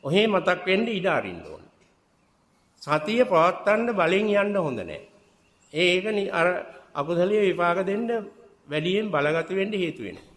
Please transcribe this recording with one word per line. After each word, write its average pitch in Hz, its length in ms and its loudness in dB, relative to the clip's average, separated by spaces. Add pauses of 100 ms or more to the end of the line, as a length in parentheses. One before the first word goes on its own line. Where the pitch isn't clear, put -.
ඔහේ 190 220 2
මතක් 180 400 0
වෙන්න 196 220 2
ඉඩ 190 180 -2
අරින්න 104 360 -2
ඕනේ. 78 300 -18 (1080)
සතිය 156 420 2
පවත්තන්න 202 720 2
බලෙන් 190 340 2
යන්න 202 260 2
හොඳ 143 240 -2
නැහැ. 78 200 -10 (720)
ඒ-, 175 180 2
ඒක 185 160 0
නි-, 202 240 -2
අර 170 160 2 (440)
අකුසලිය 175 520 0
විපාක 175 400 2
දෙන්න 202 240 -2 (580)
වැඩියෙන් 180 460 -2
බලගත 156 400 0
වෙන්න 196 220 -2
හේතු 170 300 -4
වෙනවා. 87 340 -12